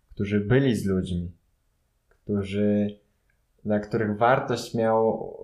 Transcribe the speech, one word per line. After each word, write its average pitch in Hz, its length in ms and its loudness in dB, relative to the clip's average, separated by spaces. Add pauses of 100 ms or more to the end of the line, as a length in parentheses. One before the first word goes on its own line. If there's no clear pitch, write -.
(140)
którzy 101 260 0
byli 123 360 2
z 95 100 -2
ludźmi, 90 460 -2 (800)
którzy, 147 920 -2 (640)
dla 107 140 0
których 104 380 -2
wartość 123 580 0
miał, 113 680 0